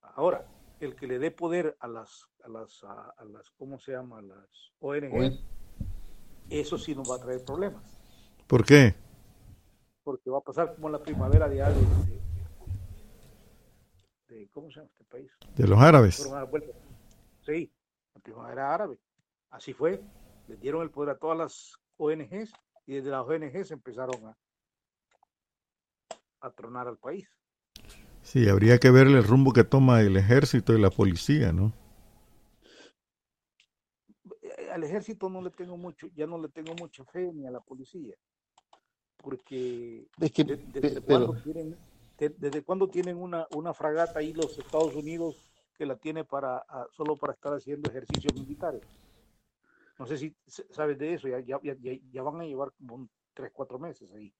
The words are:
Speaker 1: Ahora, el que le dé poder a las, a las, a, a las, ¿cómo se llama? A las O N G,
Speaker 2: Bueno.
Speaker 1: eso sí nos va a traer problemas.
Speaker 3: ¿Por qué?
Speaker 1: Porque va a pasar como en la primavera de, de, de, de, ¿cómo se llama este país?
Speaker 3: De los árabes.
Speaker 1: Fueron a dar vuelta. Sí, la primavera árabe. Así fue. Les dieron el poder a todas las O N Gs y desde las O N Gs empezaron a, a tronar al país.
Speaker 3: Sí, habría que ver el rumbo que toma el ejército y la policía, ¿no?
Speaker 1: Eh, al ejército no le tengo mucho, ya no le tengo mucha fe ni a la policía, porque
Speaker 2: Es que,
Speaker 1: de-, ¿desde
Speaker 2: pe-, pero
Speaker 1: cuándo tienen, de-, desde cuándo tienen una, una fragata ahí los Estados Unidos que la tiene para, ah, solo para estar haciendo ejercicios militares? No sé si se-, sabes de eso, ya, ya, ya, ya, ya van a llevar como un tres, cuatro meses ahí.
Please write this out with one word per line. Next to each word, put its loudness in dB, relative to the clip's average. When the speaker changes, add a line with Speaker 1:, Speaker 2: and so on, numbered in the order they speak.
Speaker 1:
Ahora, -4
el -12
que -16
le -6
dé -4
poder -6
a -14
las, -18
a -20
las, -18
a, -20
a -20
las, -20
¿cómo -18
se -14
llama? -14
A -20
las -20
O -8
N -6
G, -12
Speaker 2:
Bueno. 0
Speaker 1:
eso -6
sí -10
nos -10
va -6
a -12
traer -10
problemas. -10
Speaker 3:
¿Por 4
qué? 10
Speaker 1:
Porque -12
va -4
a -8
pasar -6
como -10
en -6
la -10
primavera 2
de, -4
de, -2
de, 2
de, -20
¿cómo -20
se -20
llama -20
este -20
país? -20
Speaker 3:
De 2
los 6
árabes. 10
Speaker 1:
Fueron -10
a -8
dar -10
vuelta. -10
Sí, -8
la -20
primavera -8
árabe. -6
Así -16
fue. -4
Les -20
dieron -6
el -10
poder -8
a -8
todas -4
las -12
O -2
N -6
Gs -14
y -12
desde -8
las -4
O -6
N -6
Gs -10
empezaron -12
a, -20
a -16
tronar -12
al -14
país. -14
Speaker 3:
Sí, 2
habría 8
que 10
ver 12
el 8
rumbo 6
que 8
toma 8
el 4
ejército 4
y 6
la 8
policía, 2
¿no? 2
Speaker 1:
Eh, -16
al -8
ejército -8
no -12
le -10
tengo -16
mucho, -18
ya -8
no -12
le -12
tengo -14
mucha -18
fe -10
ni -14
a -14
la -12
policía, -20
porque -12
Speaker 2:
Es -2
que, 0
Speaker 1:
de-, -4
¿desde -6
Speaker 2:
pe-, -20
pero 4
Speaker 1:
cuándo -6
tienen, -12
de-, -4
desde -8
cuándo -2
tienen -6
una, -10
una -8
fragata -4
ahí -8
los -6
Estados -2
Unidos -8
que -8
la -8
tiene -10
para, -8
ah, -14
solo -6
para -6
estar -10
haciendo -8
ejercicios -6
militares? -12
No -16
sé -8
si -12
se-, -20
sabes -6
de -6
eso, -12
ya, -8
ya, -10
ya, -12
ya, -12
ya -12
van -10
a -12
llevar -10
como -20
un -20
tres, -16
cuatro -14
meses -18
ahí. -20